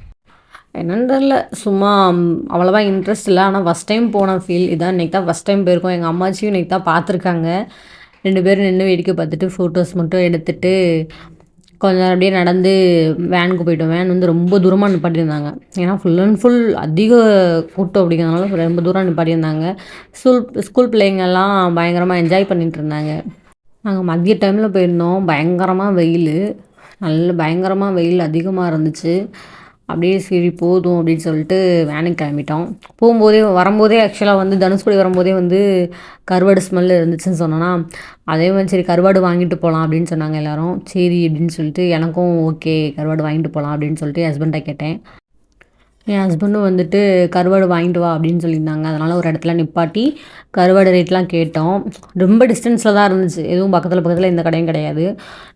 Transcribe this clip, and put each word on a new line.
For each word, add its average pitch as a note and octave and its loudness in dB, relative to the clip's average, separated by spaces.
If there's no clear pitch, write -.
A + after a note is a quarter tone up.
என்னன்னு F#3 -4
தெரியல, C4+ 2
சும்மா, G3 0
ம், F3 2
அவ்வளவா F#3 2
இன்ட்ரெஸ்ட் G3 -2
இல்ல. F#3 4
ஆனா G3 0
ஃபர்ஸ்ட் E3+ -2
டைம் A3+ 0
போன G3 0
ஃபீல் F3+ -2
இதான். E3+ -2
இன்னைக்கு E3 -2
தான் F#3 -2
ஃபர்ஸ்ட் E3 -6
டைம் G3+ 0
போயிருக்கோம். F3+ 0
எங்க E3+ -4
அம்மாச்சியும் F#3+ -2
இன்னைக்கு F#3 -2
தான் F#3+ -2
பார்த்துருக்காங்க. E3+ -2
ரெண்டு F#3+ 0
பேரும் G3 2
நின்னு F#3 0
வேடிக்கை F#3 0
பார்த்துட்டு D#3+ -4
ஃபோட்டோஸ் F3+ -2
மட்டும் F3+ 0
எடுத்துட்டு E3+ -2
கொஞ்ச F#3+ 2
நேரம் F#3 2
அப்படியே F3+ 2
நடந்து F#3 2
வேனுக்கு F3+ 0
போயிட்டோம். D#3+ 0
வேன் F3+ 0
வந்து F3+ 0
ரொம்ப F3 2
தூரமா F#3+ 2
நிப்பாட்டியிருந்தாங்க. D#3+ -2
ஏன்னா F#3 -2
full F3 0
and G3+ 2
full A#3+ 2
அதிக F3+ 0
கூட்டம் F#3+ -2
அப்படிங்கிறதுனால E3+ 0
ரொம்ப E3+ 0
தூரம் F#3 0
நிப்பாட்டியிருந்தாங்க. D#3+ -2
ஸ்கூல், B3+ 2
ஸ்கூல் B3 0
பிள்ளைங்கெல்லாம் F#3+ 2
பயங்கரமா F3 0
என்ஜாய் F#3 2
பண்ணிட்டு E3 -2
இருந்தாங்க. D3+ -6
நாங்க F#3+ -4
மதிய F3 0
டைம்ல G3+ 0
போயிருந்தோம். F3+ 0
பயங்கரமா F3+ 0
வெயிலு, E3+ 0
நல்ல E3+ -2
பயங்கரமா F#3 -2
வெயில் F3+ 0
அதிகமா E3+ -2
இருந்துச்சு. D#3+ -2
அப்படியே F3 -2
சரி F3+ 0
போதும் F3 0
அப்படின்னு D#3+ 0
சொல்லிட்டு D#3 -2
வேனுக்கு D#3+ -4
கிளம்பிட்டோம். D3 -4
போகும்போதே, A3 4
வரும்போதே G#3 4
actually G3+ 2
வந்து F#3+ 0
தனுஷ்கோடி F#3+ 2
வரும்போதே F#3 2
வந்து F3+ 2
கருவாடு F#3 4
ஸ்மெல் F#3 0
இருந்துச்சுன்னு E3 0
சொன்னோன்னா, E3 -2
அதே D#3+ 0
மாதிரி F#3+ 0
"சரி F3+ 0
கருவாடு F#3 2
வாங்கிட்டு F3 0
போலாம்" D#3+ -2
அப்படின்னு D#3+ -2
சொன்னாங்க D#3 -4
எல்லாரும். D3+ -4
"சரி" F3 0
அப்படின்னு D#3+ -2
சொல்லிட்டு E3 -4
எனக்கும் E3+ 0
"ஓகே D#3+ -2
கருவாடு D#3 -4
வாங்கிட்டு D#3 -2
போலாம்" D3 -4
அப்படின்னு D3+ -4
சொல்லிட்டு D3+ -6
என் E3 -2
ஹஸ்பண்ட்ட D3+ -4
கேட்டேன். D#3 -8
என் G3+ -2
ஹஸ்பண்டும் G3 0
வந்துட்டு F#3 0
"கருவாடு F#3 2
வாங்கிட்டு F3 0
வா" E3+ 0
அப்படின்னு E3 0
சொல்லியிருந்தாங்க. D#3 -2
அதனால D#3+ -2
ஒரு E3+ -2
இடத்துல D#3+ -2
நிப்பாட்டி E3+ -2
கருவாடு F#3+ 4
ரேட்லாம் F3+ 0
கேட்டோம். E3 -2
ரொம்ப G3 4
டிஸ்டன்ஸ்ல A3+ 0
தான் G3+ 4
இருந்துச்சு. F#3 -2
எதுவும் F#3 0
பக்கத்துல F3 0
பக்கத்துல F3 0
எந்த E3+ 0
கடையும் E3 -2
கிடையாது. D3+ -2